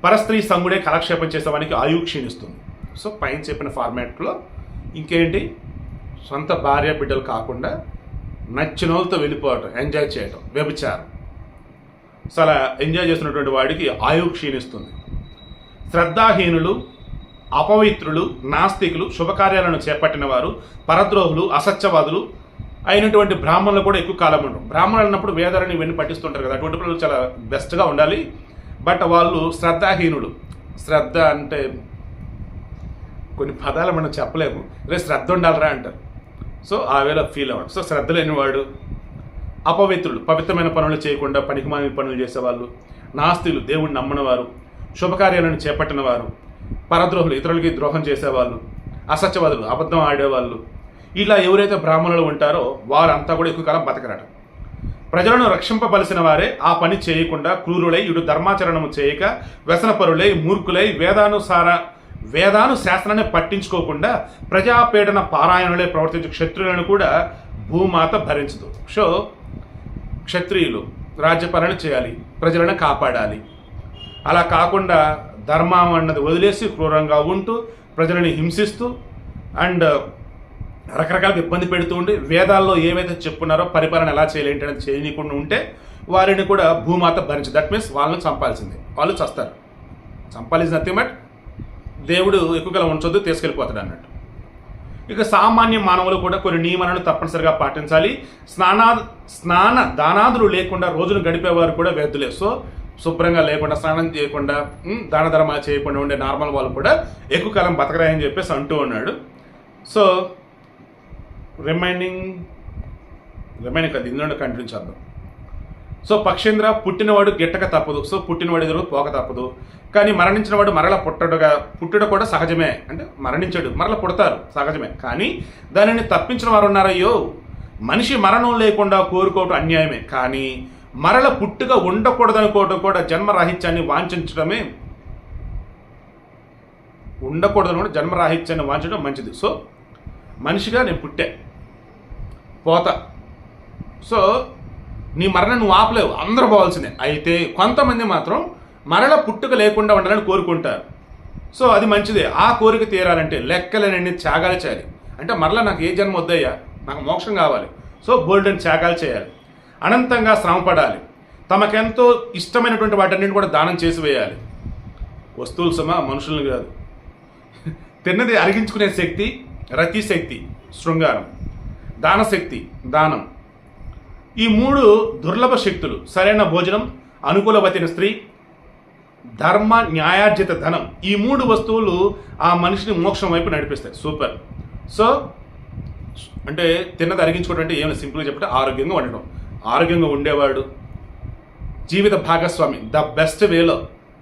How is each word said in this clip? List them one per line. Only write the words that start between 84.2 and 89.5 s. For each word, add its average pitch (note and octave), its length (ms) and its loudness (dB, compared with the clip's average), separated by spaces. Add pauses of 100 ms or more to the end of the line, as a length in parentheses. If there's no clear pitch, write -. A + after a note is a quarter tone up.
చేయాలి D3 280 0
ఏంటి C#3+ 140 -4
అనేది C#3+ 260 -6
చేయనీయకుండా D3 440 -6
ఉంటే D#3 400 -4 (340)
వారిని F#3+ 360 4
కూడా F#3 280 4
భూమాత E3 460 2
భరించదు. C#3+ 400 -2
That D3+ 120 -2
means G#3+ 220 -4
వాళ్ళని D#3 280 0
చంపాల్సిందే, B2 540 -4 (220)
వాళ్ళు E3 160 0
చస్తారు. C3+ 360 -6 (880)